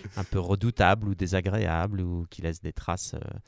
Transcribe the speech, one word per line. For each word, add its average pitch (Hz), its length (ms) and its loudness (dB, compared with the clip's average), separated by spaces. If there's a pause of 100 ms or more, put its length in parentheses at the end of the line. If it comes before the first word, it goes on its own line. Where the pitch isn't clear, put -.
(160)
un 95 80 -4
peu 95 160 0
redoutables 98 680 4
ou 98 80 0
désagréables 92 840 0
ou 87 300 -2
qui - 120 -12
laissent 82 200 -4
des 82 100 -8
traces, - 420 -6
euh, - 60 -8 (280)